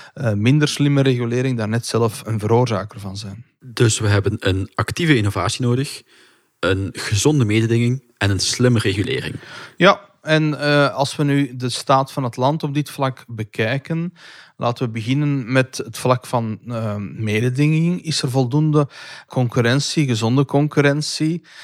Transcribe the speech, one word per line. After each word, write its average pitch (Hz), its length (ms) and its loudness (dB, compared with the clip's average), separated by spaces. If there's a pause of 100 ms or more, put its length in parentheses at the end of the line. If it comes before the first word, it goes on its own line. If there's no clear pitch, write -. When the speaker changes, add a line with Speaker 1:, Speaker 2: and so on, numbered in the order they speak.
(140)
Speaker 1:
eh, 120 200 -2
minder 131 340 4
slimme 143 340 2
regulering 127 560 0
daar 107 120 -2
net 117 160 -2
zelf 113 400 0
een 110 140 -2
veroorzaker 107 600 0
van 98 180 -10
zijn. 101 280 -14 (140)
Speaker 2:
Dus 120 400 0
we 107 80 0
hebben 101 320 2
een 95 360 -2
actieve 156 420 0
innovatie 101 440 -2
nodig, 123 400 -2 (580)
een 95 320 0
gezonde 135 540 2
mededinging 117 580 0 (140)
en 101 120 0
een 98 100 0
slimme 120 400 2
regulering. 92 560 -2 (420)
Speaker 1:
Ja, 190 240 6 (200)
en, 156 380 0
eh, 143 340 2
als 135 220 -2
we 156 80 0
nu 139 320 0
de 127 140 -4
staat 135 420 0
van 143 120 -4
het 120 140 -6
land 139 260 0
op 143 100 -4
dit 143 160 -2
vlak 135 380 -4
bekijken, 123 840 -4 (440)
laten 120 280 -2
we 117 60 -4
beginnen 131 600 -2
met 131 260 0
het - 200 -10
vlak 127 280 0
van, 113 420 -2
eh, 113 300 -4
mededinging. 127 1040 0
Is 160 180 -4
er 139 80 -2
voldoende 143 580 2 (400)
concurrentie, 127 800 0
gezonde 120 380 2
concurrentie? 151 1000 0 (180)